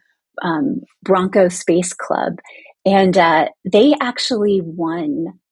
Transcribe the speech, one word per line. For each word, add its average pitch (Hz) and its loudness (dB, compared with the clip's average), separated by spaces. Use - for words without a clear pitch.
um, 160 -4
Bronco 190 2
Space 175 -2
Club. - -6
And, 190 4
uh, 165 4
they 247 6
actually 208 -2
won 165 -6